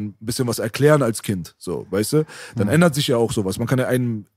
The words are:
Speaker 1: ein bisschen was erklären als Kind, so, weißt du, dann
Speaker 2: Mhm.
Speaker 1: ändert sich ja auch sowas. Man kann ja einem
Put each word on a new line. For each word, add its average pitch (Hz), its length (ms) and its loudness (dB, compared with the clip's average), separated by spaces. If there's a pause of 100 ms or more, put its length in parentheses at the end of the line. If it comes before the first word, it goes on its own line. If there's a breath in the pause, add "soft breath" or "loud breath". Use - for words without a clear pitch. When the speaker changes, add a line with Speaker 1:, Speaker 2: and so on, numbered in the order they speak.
Speaker 1:
ein 101 140 -10
bisschen 120 280 -4
was 113 120 -2
erklären 139 440 4
als 113 180 0
Kind, 90 380 -4
so, 78 320 -6
weißt 104 220 -2
du, 156 120 2 (300 loud breath)
dann 104 120 0
Speaker 2:
Mhm. 104 60 0
Speaker 1:
ändert 165 220 4
sich 143 120 -2
ja 123 100 2
auch 117 140 2
sowas. 95 280 -2
Man 117 80 -4
kann 131 120 0
ja 123 80 0
einem 120 380 -2 (120)